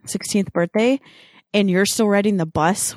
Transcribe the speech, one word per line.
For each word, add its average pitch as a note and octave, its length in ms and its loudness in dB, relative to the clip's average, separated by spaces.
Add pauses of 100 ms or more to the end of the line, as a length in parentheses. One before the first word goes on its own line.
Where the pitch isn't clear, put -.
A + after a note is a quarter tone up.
sixteenth - 460 -4
birthday A3+ 480 0 (540)
and G3+ 160 2
you're F#3+ 160 2
still G#3+ 220 0
riding G3+ 280 2
the E3 100 -2
bus D#3+ 500 -2